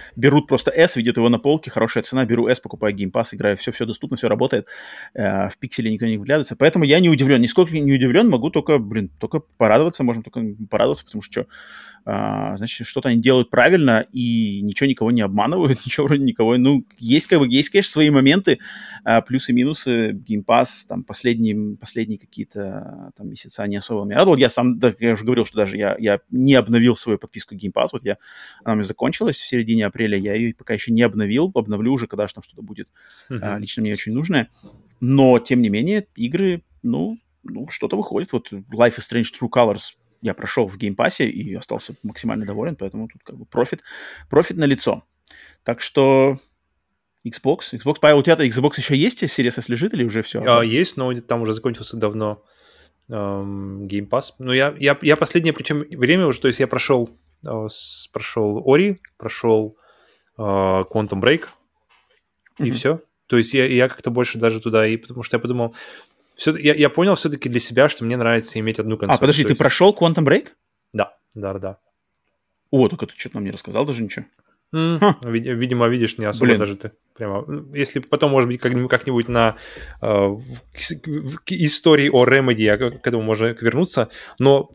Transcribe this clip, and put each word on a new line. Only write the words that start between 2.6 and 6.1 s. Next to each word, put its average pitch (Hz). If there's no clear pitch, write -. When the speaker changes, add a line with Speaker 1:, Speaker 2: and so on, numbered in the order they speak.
Speaker 1:
покупаю -
Game 98
Pass, 117
играю, 101
всё, 117
всё -
доступно, 117
всё 117
работает, 113
э, 98
в -
пиксели 117
никто 110
не 110